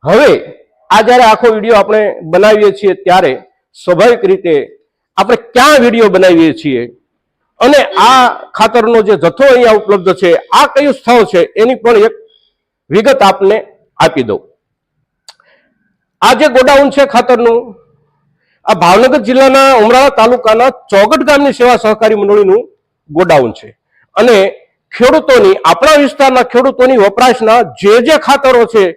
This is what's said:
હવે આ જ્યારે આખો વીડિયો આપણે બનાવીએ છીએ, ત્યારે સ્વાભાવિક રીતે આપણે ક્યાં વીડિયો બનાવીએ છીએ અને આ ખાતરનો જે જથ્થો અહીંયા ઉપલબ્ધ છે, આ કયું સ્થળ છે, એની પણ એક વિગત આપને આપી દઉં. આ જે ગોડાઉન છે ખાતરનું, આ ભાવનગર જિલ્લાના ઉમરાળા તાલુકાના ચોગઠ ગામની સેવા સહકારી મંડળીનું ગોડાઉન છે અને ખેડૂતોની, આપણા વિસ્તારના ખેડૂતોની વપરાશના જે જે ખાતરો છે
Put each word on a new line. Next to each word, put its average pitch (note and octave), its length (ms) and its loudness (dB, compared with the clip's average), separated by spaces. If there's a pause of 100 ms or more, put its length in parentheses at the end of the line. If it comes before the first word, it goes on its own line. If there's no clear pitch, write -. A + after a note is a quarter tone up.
હવે A3 260 2 (600)
આ G#3 180 2
જ્યારે B3 200 2
આખો A3 280 0
વીડિયો G#3+ 240 0
આપણે G#3+ 220 -2 (300)
બનાવીએ G#3 480 0
છીએ, G3 140 -2 (120)
ત્યારે F3+ 280 0 (440)
સ્વાભાવિક G3 540 0
રીતે F#3 240 -2 (640)
આપણે A#3 200 -2 (180)
ક્યાં B3 280 2
વીડિયો A3+ 320 0
બનાવીએ E3 460 2
છીએ B2+ 220 -6 (760)
અને C#4 200 2 (280)
આ B3+ 160 2 (340)
ખાતરનો A3+ 500 0
જે G#3+ 160 2
જથ્થો E3 280 -2
અહીંયા A#3 280 2
ઉપલબ્ધ F#3 420 -4
છે, F3 100 0 (280)
આ D4 140 2
કયું C#4 200 -2
સ્થળ A#3 380 0
છે, F3+ 100 0 (200)
એની B3 220 -2
પણ A#3 240 2
એક A3 80 -6 (760)
વિગત G#3 320 0
આપને G3 360 0 (420)
આપી D#3 240 -2
દઉં. G#2 180 -6 (1800)
આ A#3+ 140 2
જે D4+ 140 0
ગોડાઉન C#4 420 2
છે C#4 140 0
ખાતરનું, A#3+ 520 0 (1080)
આ G#3+ 100 -2
ભાવનગર G#3 460 0
જિલ્લાના C4 560 2
ઉમરાળા B3+ 420 2
તાલુકાના A#3 520 0 (180)
ચોગઠ A3 340 0
ગામની C#4+ 300 0
સેવા B3 240 0
સહકારી G#3+ 440 -2
મંડળીનું G#3 420 0 (460)
ગોડાઉન D3+ 440 0
છે - 160 -20 (460)
અને A3+ 220 2 (540)
ખેડૂતોની, A#3+ 720 0
આપણા C#4 340 2
વિસ્તારના C4 460 0
ખેડૂતોની B3+ 540 0
વપરાશના A3 640 0 (180)
જે G3+ 240 0
જે D4+ 160 0
ખાતરો C4 480 0
છે A3 180 -2 (140)